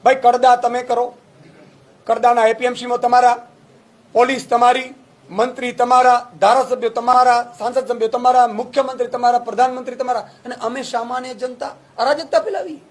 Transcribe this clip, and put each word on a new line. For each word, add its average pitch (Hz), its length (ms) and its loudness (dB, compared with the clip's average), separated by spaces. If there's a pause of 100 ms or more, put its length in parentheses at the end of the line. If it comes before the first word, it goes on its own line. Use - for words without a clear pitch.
ભાઈ, 254 100 4
કડદા 247 420 4
તમે 247 260 -4
કરો, 247 320 -4 (920)
કડદાના 226 400 2
એપીએમસીમાં 240 540 -2
તમારા, 240 480 2 (640)
પોલીસ 247 340 0
તમારી, 247 480 2 (360)
મંત્રી 247 420 -4
તમારા, 247 580 2 (100)
ધારાસભ્યો 233 500 2
તમારા, 240 680 2
સાંસદ 247 300 -4
સભ્યો 226 200 -2
તમારા, 247 380 2
મુખ્યમંત્રી 254 600 -4
તમારા, 240 320 0
પ્રધાનમંત્રી 247 580 -4
તમારા, 247 240 -4 (240)
અને 247 160 -12
અમે 247 220 -6
સામાન્ય 247 520 -8
જનતા 254 400 -10 (240)
અરાજકતા 302 400 -2
ફેલાવી? 370 420 -6 (100)